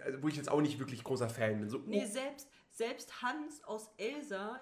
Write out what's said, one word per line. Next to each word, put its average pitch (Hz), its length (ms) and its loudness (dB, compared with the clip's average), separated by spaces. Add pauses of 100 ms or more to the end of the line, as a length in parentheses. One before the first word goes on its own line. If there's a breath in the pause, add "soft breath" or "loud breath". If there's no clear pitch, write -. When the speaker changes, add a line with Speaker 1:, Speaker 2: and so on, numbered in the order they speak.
Speaker 1:
also 135 200 -2
wo 156 40 4
ich 151 80 2
jetzt 147 140 -4
auch 147 120 6
nicht 143 180 4
wirklich 127 240 -4
großer 120 260 2
Fan 107 300 4
bin. 104 100 -2
So, 123 160 0
Speaker 2:
Nee, 208 200 4
Speaker 1:
oh. 208 60 -4
Speaker 2:
selbst, 269 380 -4 (240 soft breath)
selbst - 480 -4
Hans 294 420 -4
aus 214 340 -6
Elsa 220 640 -4